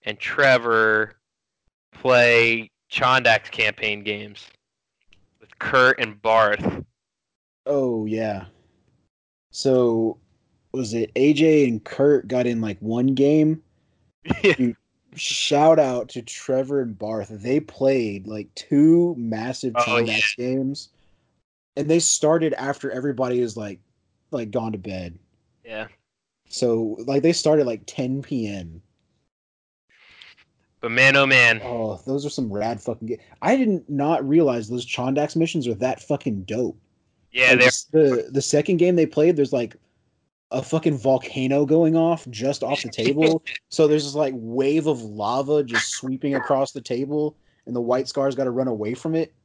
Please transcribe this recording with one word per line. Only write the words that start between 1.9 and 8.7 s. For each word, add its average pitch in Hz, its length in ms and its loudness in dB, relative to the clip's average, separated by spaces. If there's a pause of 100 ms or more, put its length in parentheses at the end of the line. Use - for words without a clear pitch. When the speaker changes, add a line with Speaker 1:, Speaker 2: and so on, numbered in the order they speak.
Speaker 1:
play 117 760 4 (220)
Chondax 123 580 2
campaign 104 520 -4
games 104 440 -10 (960)
with - 180 -20
Kurt 131 400 2
and 107 220 -6
Barth. 110 640 2 (800)
Speaker 2:
Oh, 127 400 -2
yeah. 107 400 -6 (1080)